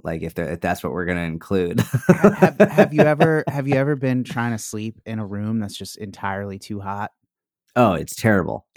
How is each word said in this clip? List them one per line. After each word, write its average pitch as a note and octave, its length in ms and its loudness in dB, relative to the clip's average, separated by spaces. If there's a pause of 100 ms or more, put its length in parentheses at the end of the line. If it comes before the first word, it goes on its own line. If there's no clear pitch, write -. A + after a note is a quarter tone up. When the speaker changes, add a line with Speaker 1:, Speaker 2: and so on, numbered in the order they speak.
Speaker 1:
like, E2 180 -6
if E2 120 -8
there, E2+ 140 -4
if E2 120 -6
that's F#2 240 -4
what D2 80 -4
we're F2 120 -4
gonna F2 180 -2
include. E2+ 580 -2
<laughs> - 280 -2
Speaker 2:
Have, G3 260 6
have, - 240 4 (120)
have D3+ 240 4
you D3+ 80 4
ever, D#3 460 4
have C#3 180 -4
you C#3 80 0
ever C#3 220 2
been B2+ 260 0
trying A#2+ 300 -4
to A2 60 -4
sleep A2 460 -10
in A2 140 -8
a G#2+ 80 -6
room G#2 320 -4
that's G2+ 180 -6
just - 220 -14
entirely G2 600 -8
too G#2 200 -10
hot? G2+ 300 -8 (640)
Speaker 1:
Oh, A2+ 200 4
it's D2+ 200 -6
terrible. F#2+ 520 0 (100)